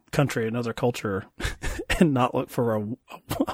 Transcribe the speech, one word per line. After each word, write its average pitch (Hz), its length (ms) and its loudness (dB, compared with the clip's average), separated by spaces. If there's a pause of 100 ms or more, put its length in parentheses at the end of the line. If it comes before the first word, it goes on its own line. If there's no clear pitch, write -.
(120)
country, 127 360 2
another 117 260 -2
culture, 107 500 -2 (360)
<laughs> - 400 0
and 165 120 6
not 123 220 2
look 131 160 -2
for 117 260 0
a, 107 100 -2 (680)